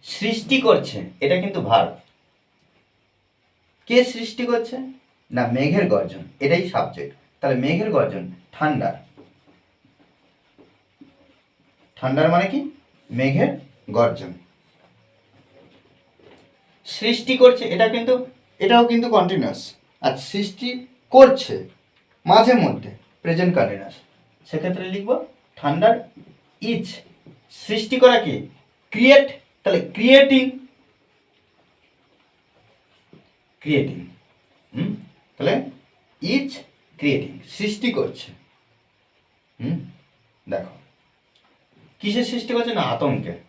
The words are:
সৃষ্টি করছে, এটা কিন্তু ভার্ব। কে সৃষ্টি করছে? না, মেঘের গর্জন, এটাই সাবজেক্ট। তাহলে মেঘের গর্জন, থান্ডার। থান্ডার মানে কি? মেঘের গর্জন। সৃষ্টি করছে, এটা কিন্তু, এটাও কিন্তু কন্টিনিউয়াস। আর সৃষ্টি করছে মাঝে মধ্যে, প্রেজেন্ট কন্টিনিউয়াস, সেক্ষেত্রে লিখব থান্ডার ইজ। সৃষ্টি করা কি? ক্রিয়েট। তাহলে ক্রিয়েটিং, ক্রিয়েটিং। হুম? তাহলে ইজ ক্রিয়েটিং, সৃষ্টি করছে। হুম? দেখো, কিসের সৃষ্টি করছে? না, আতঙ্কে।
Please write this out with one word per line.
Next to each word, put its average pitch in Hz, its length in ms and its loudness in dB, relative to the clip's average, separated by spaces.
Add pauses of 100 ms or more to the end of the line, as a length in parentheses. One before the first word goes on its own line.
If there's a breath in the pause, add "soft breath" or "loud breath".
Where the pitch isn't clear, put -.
সৃষ্টি 233 580 -4
করছে, - 580 0
এটা 180 220 0
কিন্তু - 200 -6
ভার্ব। - 300 2 (1900)
কে 240 180 4
সৃষ্টি 233 420 -8
করছে? 233 320 -4 (540)
না, 120 160 -2
মেঘের 143 400 0
গর্জন, - 360 -4 (160)
এটাই 170 300 0
সাবজেক্ট। - 460 -6 (240)
তাহলে 131 180 -2
মেঘের 165 340 -2
গর্জন, - 320 -2 (280)
থান্ডার। - 420 -2 (3000)
থান্ডার 147 340 0
মানে 175 180 2
কি? 285 120 -4 (520)
মেঘের 131 400 0 (400)
গর্জন। 110 400 -2 (2500)
সৃষ্টি 240 520 -2
করছে, 247 260 8 (120)
এটা 220 140 4
কিন্তু, 240 360 -2 (340)
এটাও 240 320 6
কিন্তু 233 180 2
কন্টিনিউয়াস। 180 520 0 (400)
আর 135 160 -2
সৃষ্টি 240 680 -10 (220)
করছে - 460 8 (720)
মাঝে 220 280 6
মধ্যে, - 380 -2 (300)
প্রেজেন্ট 175 360 0
কন্টিনিউয়াস, 104 380 -4 (540)
সেক্ষেত্রে 180 400 -6
লিখব 196 200 -10 (460)
থান্ডার 170 380 0 (680)
ইজ। 226 240 -6 (800)
সৃষ্টি 220 340 -4
করা 247 200 8
কি? - 280 -6 (420)
ক্রিয়েট। 269 520 4 (220)
তাহলে 190 180 0 (140)
ক্রিয়েটিং, 262 480 6 (3250)
ক্রিয়েটিং। 143 400 -2 (760)
হুম? 175 200 -6 (420)
তাহলে 135 160 -2 (680)
ইজ 269 280 -2 (480)
ক্রিয়েটিং, - 420 -4 (180)
সৃষ্টি 208 340 -4
করছে। - 400 -8 (1300)
হুম? 143 160 -6 (720)
দেখো, 95 260 -10 (1300)
কিসের 208 240 -2
সৃষ্টি 240 300 -6
করছে? 240 200 -4
না, 190 80 -2
আতঙ্কে। - 520 -4 (140)